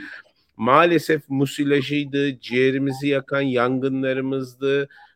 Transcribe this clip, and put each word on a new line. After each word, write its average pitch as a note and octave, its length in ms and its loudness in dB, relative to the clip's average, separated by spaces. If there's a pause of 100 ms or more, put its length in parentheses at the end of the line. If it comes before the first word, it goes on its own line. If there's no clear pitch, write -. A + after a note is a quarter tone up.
(560)
Maalesef D#3 720 4
musilajıydı, C#3 1120 -2
ciğerimizi C3+ 680 0
yakan C#3 320 -2
yangınlarımızdı. C3 1500 -2 (280)